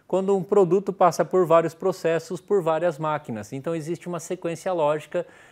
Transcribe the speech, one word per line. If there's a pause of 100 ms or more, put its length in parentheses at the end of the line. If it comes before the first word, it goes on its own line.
quando
um
produto
passa
por
vários
processos,
por
várias
máquinas.
Então,
existe
uma
sequência
lógica (260)